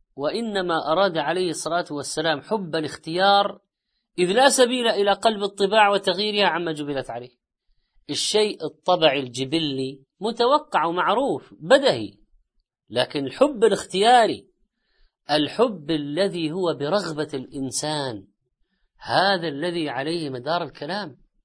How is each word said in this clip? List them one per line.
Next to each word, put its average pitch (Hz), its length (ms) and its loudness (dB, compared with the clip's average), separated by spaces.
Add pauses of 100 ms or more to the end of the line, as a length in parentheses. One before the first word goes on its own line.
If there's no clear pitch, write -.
(160)
وإنما 170 760 -2
أراد 175 260 2
عليه 170 320 -2
الصلاة 165 400 -4
والسلام 151 500 -4
حب 185 360 -4
الاختيار، 190 840 0 (580)
إذ 180 140 2
لا 262 160 6
سبيل 247 400 4
إلى 202 240 2
قلب 202 300 0
الطباع 202 480 4
وتغييرها 202 580 0
عما 165 240 -2
جبلت 143 380 -6
عليه. 120 300 -14 (720)
الشيء 202 540 -2
الطبع 156 480 2
الجبلي 135 880 -4 (180)
متوقع 233 640 0
ومعروف 175 760 -2
بدهي، 165 540 4 (760)
لكن 131 380 -2
الحب 247 380 2
الاختياري، 202 840 4 (840)
الحب 151 600 0
الذي 156 640 -2
هو 175 220 -2
برغبة 151 600 -4
الإنسان، 135 920 -6 (720)
هذا 170 500 0
الذي 156 400 -4
عليه 147 420 -6
مدار 143 320 -4
الكلام. 165 540 -10 (280)